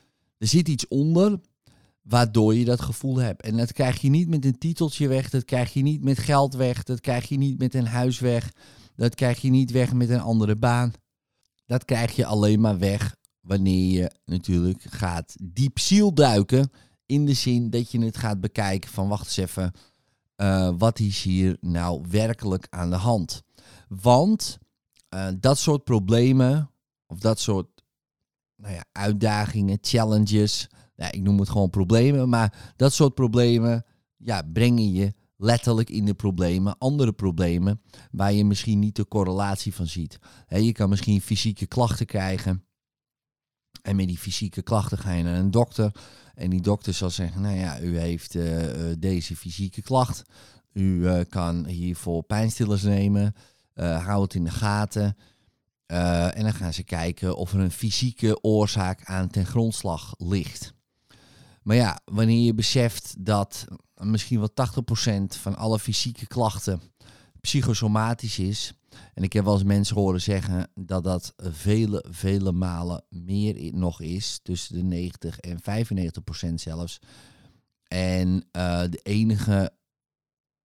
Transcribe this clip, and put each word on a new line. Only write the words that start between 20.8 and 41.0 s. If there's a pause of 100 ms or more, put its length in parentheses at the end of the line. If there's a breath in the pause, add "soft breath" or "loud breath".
is
hier
nou
werkelijk
aan
de
hand? (440 loud breath)
Want, (520)
eh, (120)
dat
soort
problemen, (360)
of
dat
soort, (880)
nou
ja,
uitdagingen,
challenges, (280 soft breath)
nou,
ik
noem
het
gewoon
problemen,
maar
dat
soort
problemen, (320)
ja, (120)
brengen
je (240)
letterlijk
in
de
problemen,
andere
problemen, (300 loud breath)
waar
je
misschien
niet
de
correlatie
van
ziet. (260 loud breath)
Hè,
je
kan
misschien